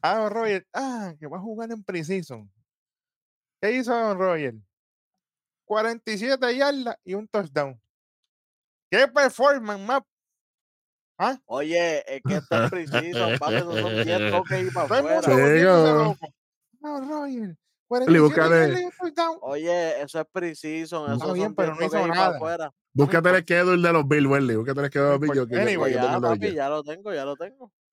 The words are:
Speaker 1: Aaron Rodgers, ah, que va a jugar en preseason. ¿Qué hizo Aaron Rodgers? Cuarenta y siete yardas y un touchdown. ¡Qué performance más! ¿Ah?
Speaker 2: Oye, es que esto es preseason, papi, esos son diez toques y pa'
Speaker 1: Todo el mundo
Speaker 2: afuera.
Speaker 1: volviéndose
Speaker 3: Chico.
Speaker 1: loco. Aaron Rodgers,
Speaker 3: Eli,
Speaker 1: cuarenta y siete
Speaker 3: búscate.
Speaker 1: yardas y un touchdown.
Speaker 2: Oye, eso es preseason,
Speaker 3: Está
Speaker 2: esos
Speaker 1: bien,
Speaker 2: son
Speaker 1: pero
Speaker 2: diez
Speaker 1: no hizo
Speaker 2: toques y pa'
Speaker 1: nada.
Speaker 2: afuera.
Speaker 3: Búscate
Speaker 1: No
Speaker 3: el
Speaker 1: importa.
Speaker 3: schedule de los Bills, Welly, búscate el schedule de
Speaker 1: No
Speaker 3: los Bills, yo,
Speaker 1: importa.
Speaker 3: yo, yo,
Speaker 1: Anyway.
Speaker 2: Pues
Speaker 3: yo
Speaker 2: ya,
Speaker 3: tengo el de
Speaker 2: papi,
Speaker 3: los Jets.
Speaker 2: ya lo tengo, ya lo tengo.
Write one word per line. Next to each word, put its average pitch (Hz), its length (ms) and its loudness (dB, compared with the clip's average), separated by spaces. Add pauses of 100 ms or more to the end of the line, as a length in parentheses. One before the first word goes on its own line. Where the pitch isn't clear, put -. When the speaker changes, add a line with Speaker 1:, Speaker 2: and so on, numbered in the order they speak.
Speaker 1:
Aaron 214 280 0
Rodgers, 208 420 -4
ah, 226 460 -6
que 151 80 -16
va 151 120 -12
a - 20 -12
jugar 226 320 -10
en 220 100 -12
preseason. 160 680 -8 (1080)
¿Qué 208 120 0
hizo 247 220 -2
Aaron 220 240 -2
Rodgers? 156 380 -2 (1080)
Cuarenta 220 480 -2
y 202 60 -4
siete 254 380 0
yardas 269 480 -2
y 185 100 -10
un 214 120 -8
touchdown. 143 540 -4 (1080)
¡Qué 254 180 4
performance 240 760 0
más! 247 180 -2 (1160)
¿Ah? 233 280 -2
Speaker 2:
Oye, 156 580 -2 (100)
es 131 80 -12
que 131 140 -2
esto 117 260 0
es - 80 0
preseason, 127 680 -2
papi, 131 160 -2
esos - 260 -2
son 110 240 -2
diez 107 260 0
toques - 380 -2
y - 20 -6
pa' 170 160 -2
Speaker 1:
Todo 220 120 0
el 285 60 0
mundo - 140 2
Speaker 2:
afuera. 131 240 4
Speaker 1:
volviéndose 160 500 6
Speaker 3:
Chico. 151 120 4
Speaker 1:
loco. 160 300 -4 (480)
Aaron 285 260 -8
Rodgers, 277 400 -8
Speaker 3:
Eli, 165 80 -14 (320)
Speaker 1:
cuarenta 247 240 2
y - 20 8
siete 165 60 8
Speaker 3:
búscate. 160 400 6
Speaker 1:
yardas 156 200 2
y 359 40 -4
un 359 80 -10
touchdown. 330 480 -4
Speaker 2:
Oye, 160 600 -4
eso 147 180 -8
es 156 100 -6
preseason, 160 840 -8
Speaker 3:
Está 120 120 -4
Speaker 2:
esos 185 100 -2
Speaker 1:
bien, 185 120 -2
Speaker 2:
son 208 80 -6
Speaker 1:
pero 190 140 0
Speaker 2:
diez 160 120 -6
Speaker 1:
no 180 60 -2
hizo 185 100 -2
Speaker 2:
toques 180 100 0
y 170 40 -2
pa' 170 60 0
Speaker 1:
nada. 180 200 2
Speaker 2:
afuera. 160 380 -6 (180)
Speaker 3:
Búscate 143 300 4
Speaker 1:
No 180 80 4
Speaker 3:
el 185 100 6
Speaker 1:
importa. 175 140 -2
Speaker 3:
schedule 175 340 4
de 170 40 4
los 151 160 2
Bills, 147 180 4
Welly, 135 300 2
búscate 131 240 -2
el 143 60 -2
schedule 143 180 0
de 143 40 4
Speaker 1:
No 143 40 4
Speaker 3:
los 139 80 2
Bills, 147 160 0
yo, 135 60 2
Speaker 1:
importa. 120 140 -4
Speaker 3:
yo, - 0 -
yo, 220 120 2
Speaker 1:
Anyway. 190 100 0
Speaker 2:
Pues 139 140 0
Speaker 3:
yo 127 60 0
Speaker 2:
ya, 123 40 0
Speaker 3:
tengo 139 140 0
el 120 60 -2
de 120 60 0
Speaker 2:
papi, 110 80 2
Speaker 3:
los 101 100 -6
Jets. 196 100 -2
Speaker 2:
ya 139 120 -2
lo 151 160 -2
tengo, 185 300 -10
ya 139 100 -6
lo 143 120 -6
tengo. 220 360 -16 (200)